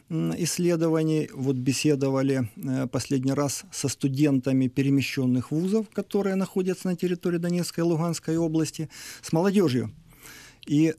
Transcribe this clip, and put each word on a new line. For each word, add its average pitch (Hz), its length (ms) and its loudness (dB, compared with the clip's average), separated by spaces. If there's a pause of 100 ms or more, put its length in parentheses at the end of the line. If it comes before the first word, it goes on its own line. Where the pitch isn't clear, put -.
м, 165 300 -2
исследований. 160 960 0
Вот 135 220 0
беседовали, 135 1000 2
э, 131 300 -2
последний 135 480 -2
раз 120 380 -2
со - 160 -4
студентами 135 800 2
перемещенных 131 840 0
вузов, 190 420 0
которые 196 440 -2
находятся 190 520 -2
на 180 80 0
территории 175 420 -2
Донецкой 175 460 -2
и - 40 2
Луганской 165 480 -2
области, 160 520 -2 (340)
с - 100 -6
молодежью. 160 580 2 (800)
И, 156 280 4